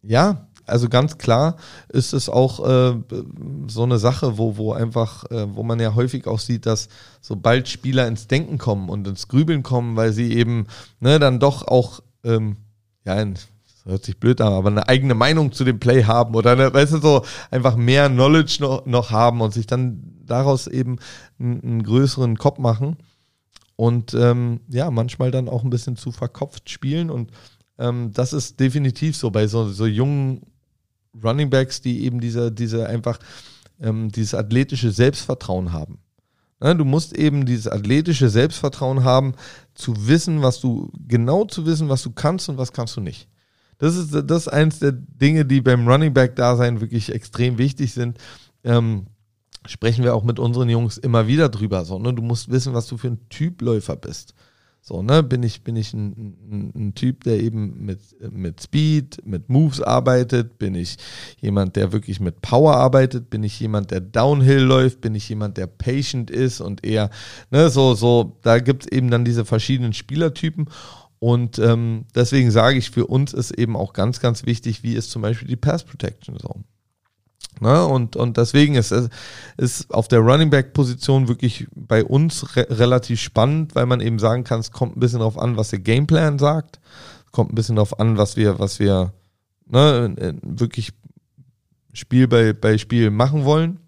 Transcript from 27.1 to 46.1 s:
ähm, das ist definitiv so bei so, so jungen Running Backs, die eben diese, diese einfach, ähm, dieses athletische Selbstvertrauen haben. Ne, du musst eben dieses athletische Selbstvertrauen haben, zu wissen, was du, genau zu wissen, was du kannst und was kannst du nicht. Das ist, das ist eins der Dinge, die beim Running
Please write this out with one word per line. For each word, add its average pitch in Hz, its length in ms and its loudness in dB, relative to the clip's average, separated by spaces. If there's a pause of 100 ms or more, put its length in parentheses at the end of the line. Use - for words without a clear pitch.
ähm, 120 360 -4
das 123 180 -2
ist 143 300 -6
definitiv 139 560 -2
so 120 140 -4
bei 107 160 0
so, 110 200 -2
so 101 180 -4
jungen 131 580 -2 (760)
Running 131 280 -2
Backs, 131 320 0
die 120 240 -4
eben 120 160 -4
diese, 117 320 -4
diese 113 340 -4
einfach, 117 320 -4 (600)
ähm, 110 320 -4
dieses 110 200 -4
athletische 117 580 0
Selbstvertrauen 95 840 -2
haben. 78 260 -10 (600)
Ne, 147 120 2
du 156 120 0
musst 156 320 -2
eben 143 280 0
dieses 117 220 -2
athletische 131 600 0
Selbstvertrauen 131 760 0
haben, 131 300 2 (400)
zu 107 340 -6
wissen, 160 340 2
was 127 200 0
du, - 280 -4 (160)
genau 123 380 2
zu 185 220 -6
wissen, 160 240 0
was 135 120 0
du 120 100 -10
kannst 175 360 -4
und 139 100 -8
was 127 140 -6
kannst 117 240 -8
du 113 60 -8
nicht. - 260 -12 (520)
Das 165 180 0
ist, 156 160 -6
das 151 300 0
ist - 40 -10
eins 151 320 0
der 143 140 0
Dinge, 143 520 0
die 135 140 2
beim 120 280 2
Running 143 260 4